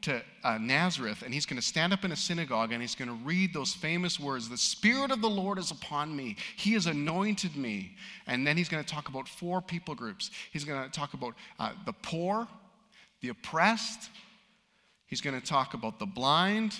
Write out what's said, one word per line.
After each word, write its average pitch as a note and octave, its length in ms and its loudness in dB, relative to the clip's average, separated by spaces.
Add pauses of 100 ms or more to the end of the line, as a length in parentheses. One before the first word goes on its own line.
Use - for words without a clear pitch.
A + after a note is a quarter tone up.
to, B2 200 0 (220)
uh, A2+ 140 4
Nazareth, C3 640 2
and B2 100 -6
he's D3 140 -2
gonna B2 160 -4
stand E3+ 300 4
up F#3+ 120 0
in F3+ 80 0
a D3 40 -2
synagogue, B2+ 560 0
and A#2+ 100 -2
he's A#2+ 120 -4
gonna B2 200 -6
read E3 400 2
those C3+ 180 0
famous E3+ 480 0
words, C3+ 280 -2
"The A#2+ 100 -6
Spirit C4 520 4
of B3+ 100 2
the A3 100 4
Lord G3 280 0
is E3 120 -2
upon D3+ 440 -4
me. B2+ 220 -4 (200)
He G#3+ 180 4
has F#3 120 4
anointed E3 720 0
me." G#2 400 -4 (300)
And B2+ 200 2
then D3 100 4
he's F3 120 2
gonna D3+ 160 -2
talk D3 240 -6
about C3 200 -8
four F3 340 -2
people E3+ 320 -6
groups. A2 360 -8 (220)
He's D3 120 -4
gonna C#3 260 -4
talk D3 240 -6
about, B2+ 200 -6 (240)
uh, A2 140 -2 (140)
the A2+ 80 -4
poor, F#3+ 520 -2 (760)
the B2+ 80 -6
oppressed. F#3 800 2 (960)
He's - 140 -4
gonna C3 200 -2
talk C3+ 340 2
about A2 240 -4
the G#2+ 80 -4
blind. F3 720 4